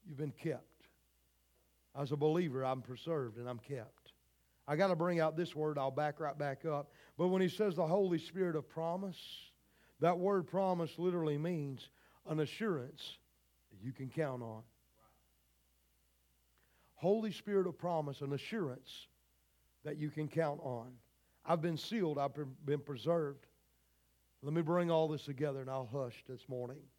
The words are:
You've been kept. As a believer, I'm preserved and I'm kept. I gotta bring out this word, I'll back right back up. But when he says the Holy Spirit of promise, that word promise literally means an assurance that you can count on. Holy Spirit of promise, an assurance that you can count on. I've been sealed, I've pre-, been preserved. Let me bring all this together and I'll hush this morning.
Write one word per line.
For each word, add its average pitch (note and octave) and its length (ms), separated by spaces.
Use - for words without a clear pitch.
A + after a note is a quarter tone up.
You've C#3+ 100
been D3 160
kept. - 540
As C#3 160
a D3 60
believer, D3+ 480
I'm C3 160
preserved B2 560
and A#2+ 100
I'm B2 120
kept. A#2 540
I D3 80
gotta F#3 200
bring E3+ 240
out D#3+ 180
this F3 180
word, D3+ 220
I'll C3+ 140
back D3 280
right D3+ 180
back C#3+ 280
up. D3 260
But F3 100
when F#3 140
he F3+ 80
says G3+ 260
the E3+ 100
Holy F3+ 320
Spirit F3 380
of D3+ 120
promise, F3 500
that E3+ 180
word F#3 300
promise F3+ 500
literally E3 400
means D3 520
an D#3 120
assurance D#3 760
that G2+ 140
you C3 60
can C3 180
count C3 320
on. A2+ 200
Holy G#3+ 360
Spirit G3 360
of E3 100
promise, D#3 440
an C#3 120
assurance C#3+ 760
that D3+ 140
you D3+ 120
can D3+ 180
count D#3+ 360
on. B2+ 300
I've E3 160
been E3 160
sealed, E3+ 400
I've C#3 160
pre-, D3 120
been C#3+ 140
preserved. C#3+ 680
Let C#3+ 120
me E3+ 80
bring E3+ 280
all D#3+ 180
this D3+ 160
together C#3 380
and C3 80
I'll C3 220
hush B2+ 360
this B2+ 220
morning. B2+ 300